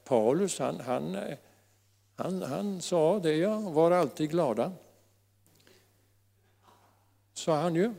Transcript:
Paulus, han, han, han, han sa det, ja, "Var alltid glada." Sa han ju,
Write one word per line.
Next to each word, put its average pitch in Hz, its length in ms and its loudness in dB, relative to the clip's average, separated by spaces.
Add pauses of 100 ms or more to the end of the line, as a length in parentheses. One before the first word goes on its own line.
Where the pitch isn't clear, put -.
Paulus, 135 560 2
han, 135 200 -4
han, 143 380 -4 (960)
han, 185 260 -6
han 185 400 -6
sa 170 380 2
det, 156 160 0
ja, 208 240 0
"Var 170 320 4
alltid 156 380 0
glada." 147 420 0 (2500)
Sa - 220 0
han 160 200 0
ju, 208 240 2